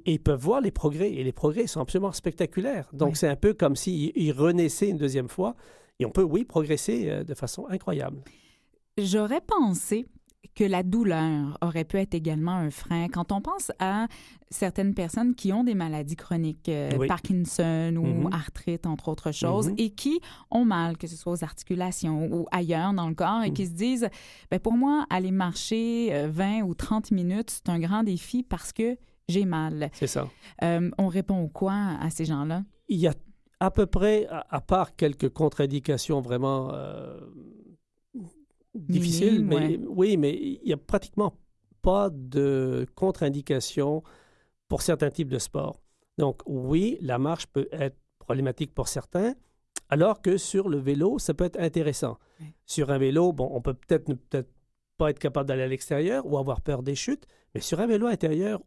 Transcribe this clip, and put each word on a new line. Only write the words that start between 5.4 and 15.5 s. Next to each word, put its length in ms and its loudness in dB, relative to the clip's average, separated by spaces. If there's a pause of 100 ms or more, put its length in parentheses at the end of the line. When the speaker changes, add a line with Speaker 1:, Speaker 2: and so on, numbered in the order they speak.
Speaker 1:
Et 40 0
on 60 -2
peut, 120 4
oui, 220 2
progresser, 640 0
euh, 140 -2
de 100 -8
façon 340 -8
incroyable. 540 -4 (760)
Speaker 2:
J'aurais 440 0
pensé 640 0 (500)
que 80 4
la 200 2
douleur 760 2
aurait 220 0
pu 140 -2
être 160 0
également 420 0
un 140 0
frein. 400 -4
Quand 240 -2
on 80 -2
pense 380 -4
à 280 0 (420)
certaines 440 0
personnes 420 0
qui 160 0